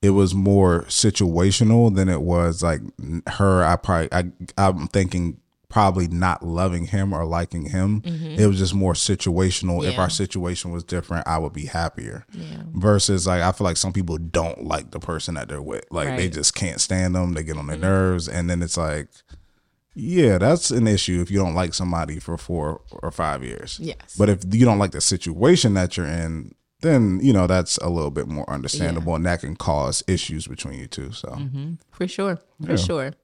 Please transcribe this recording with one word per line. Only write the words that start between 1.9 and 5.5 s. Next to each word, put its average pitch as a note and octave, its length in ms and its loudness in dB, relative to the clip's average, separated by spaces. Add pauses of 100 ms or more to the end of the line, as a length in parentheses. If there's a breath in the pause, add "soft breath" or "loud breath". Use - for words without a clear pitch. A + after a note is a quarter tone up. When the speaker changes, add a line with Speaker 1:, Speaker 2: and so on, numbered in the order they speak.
Speaker 1:
than F#2+ 140 2
it E2 140 0
was, E2+ 400 0
like, E2 180 0 (200)
n-, D#2+ 280 -6
her. F#2+ 360 4
I E2+ 120 4
probably, E2 360 0
I, F2+ 180 0 (280)
I'm F#2 300 2
thinking F2+ 500 0 (320)